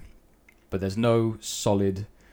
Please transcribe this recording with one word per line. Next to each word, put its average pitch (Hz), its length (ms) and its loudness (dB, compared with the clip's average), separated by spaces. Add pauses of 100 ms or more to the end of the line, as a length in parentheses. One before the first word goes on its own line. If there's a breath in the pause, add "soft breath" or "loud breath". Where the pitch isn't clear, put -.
(680)
But 98 100 -4
there's 95 180 -4
no 113 440 2
solid, 98 640 0 (260 soft breath)